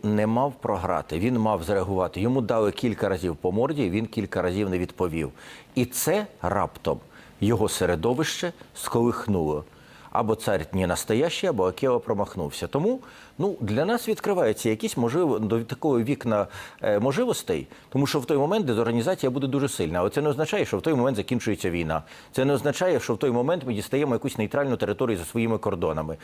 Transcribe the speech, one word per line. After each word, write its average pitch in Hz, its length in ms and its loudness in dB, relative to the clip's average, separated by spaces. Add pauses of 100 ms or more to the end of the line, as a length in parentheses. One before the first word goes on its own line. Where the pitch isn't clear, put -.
не 107 240 2
мав 123 260 0
програти, 87 640 -2
він 120 200 2
мав 107 240 2
зреагувати. 92 580 0
Йому 127 200 2
дали 107 320 2
кілька 110 360 0
разів 90 280 -2
по 92 160 0
морді, 127 380 0
він 110 160 0
кілька 95 360 -2
разів 95 280 0
не 90 80 0
відповів. 82 540 -2 (420)
І 123 100 2
це 190 420 0 (160)
раптом 87 560 0 (420)
його 104 280 4
середовище 120 840 0 (220)
сколихнуло. 95 920 0 (460)
Або 107 240 0
цар 95 380 0
не 92 140 2
настоящий, 135 640 0
або 98 180 2
Акела 123 300 2
промахнувся. 90 680 -4
Тому, 214 340 -2 (380)
ну, 185 220 -2
для 110 240 0
нас 226 240 -2
відкриваються 180 600 0
якісь, 156 260 -2
можливо, 131 420 2
до 110 260 0
такого 131 360 0
вікна, 110 460 0 (360)
е, 104 160 4
можливостей, 131 680 0 (220)
тому 139 180 2
що 151 140 0
в 123 40 -4
той 147 120 2
момент 165 300 2
дезорганізація 117 640 2
буде 135 160 0
дуже 135 220 0
сильна. 85 300 -2
Але 92 120 2
це 143 120 0
не 151 60 2
означає, 151 360 0
що 104 140 -2
в 90 40 -6
той 165 120 2
момент 123 220 2
закінчується 104 540 -2
війна. 80 320 -2 (300)
Це 131 120 2
не 143 80 4
означає, 147 480 2
що 120 140 -2
в 101 40 -4
той 139 120 2
момент 135 360 0
ми 120 80 -2
дістаємо 131 400 0
якусь 127 240 -4
нейтральну 131 380 0
територію 104 420 0
за 82 60 -6
своїми 113 340 0
кордонами. 80 640 -2